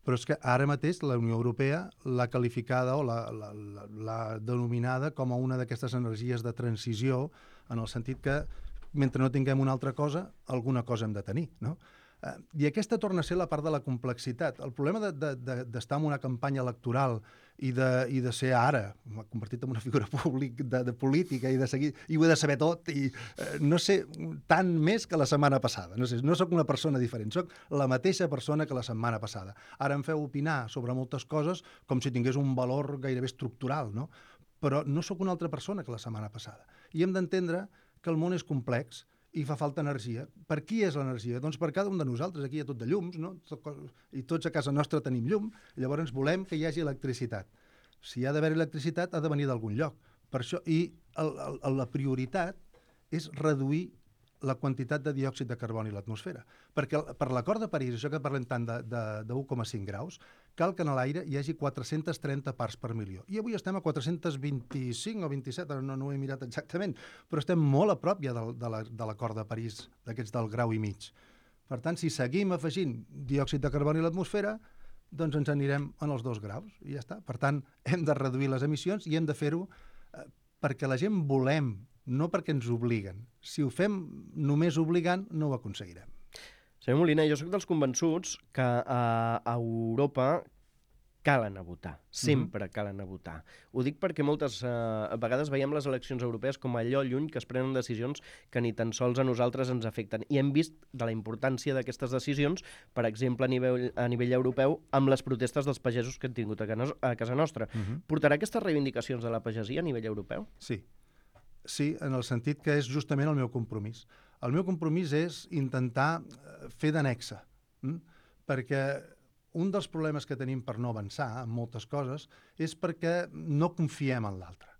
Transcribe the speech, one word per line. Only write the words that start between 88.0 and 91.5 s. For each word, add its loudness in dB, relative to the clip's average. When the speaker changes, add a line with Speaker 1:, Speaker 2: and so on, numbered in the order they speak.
Speaker 2:
que, 2
eh, 2
a 2
Europa 2
cal 4
anar -6